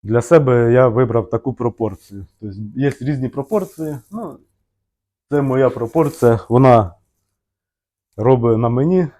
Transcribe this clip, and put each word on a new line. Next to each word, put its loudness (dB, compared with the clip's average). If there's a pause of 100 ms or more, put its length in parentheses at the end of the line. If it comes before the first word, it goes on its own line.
Для -2
себе 2
я 4
вибрав -2
таку -6
пропорцію. -8 (140)
Тобто -14 (200)
є -2
різні -6
пропорції. -8 (120)
Ну, -14 (920)
це 0
моя 2
пропорція, 0
вона 4 (1200)
робить 2
на 0
мені 0 (120)